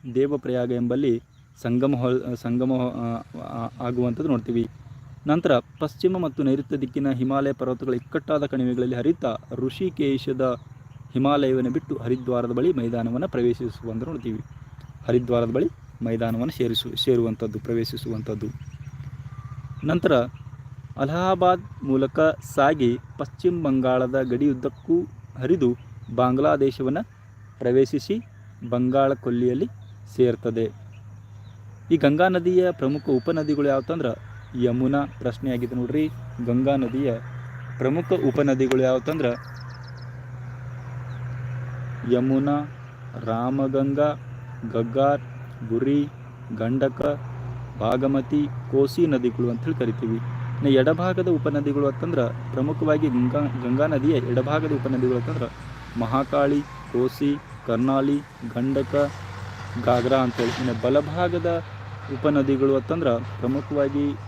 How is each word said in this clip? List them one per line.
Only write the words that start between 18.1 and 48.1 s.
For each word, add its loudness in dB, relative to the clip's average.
ನಂತರ 4
ಅಲಹಾಬಾದ್ 2
ಮೂಲಕ 2
ಸಾಗಿ 4
ಪಶ್ಚಿಮ -2
ಬಂಗಾಳದ 2
ಗಡಿಯುದ್ದಕ್ಕೂ 0
ಹರಿದು 4
ಬಾಂಗ್ಲಾದೇಶವನ್ನು 2
ಪ್ರವೇಶಿಸಿ 2
ಬಂಗಾಳ 4
ಕೊಲ್ಲಿಯಲ್ಲಿ 0
ಸೇರ್ತದೆ. 2
ಈ 6
ಗಂಗಾ 6
ನದಿಯ 4
ಪ್ರಮುಖ -2
ಉಪನದಿಗಳು 2
ಯಾವತ್ತಂದ್ರ 0
ಯಮುನಾ, 2
ಪ್ರಶ್ನೆ -4
ಆಗಿದೆ -4
ನೋಡ್ರಿ. 0
ಗಂಗಾ 4
ನದಿಯ 0
ಪ್ರಮುಖ 2
ಉಪನದಿಗಳು 4
ಯಾವತ್ತಂದ್ರ 2
ಯಮುನಾ, 2
ರಾಮಗಂಗಾ, 0
ಗಗ್ಗಾರ್, 2
ಬುರಿ, 2
ಗಂಡಕ, 0
ಭಾಗಮತಿ, 2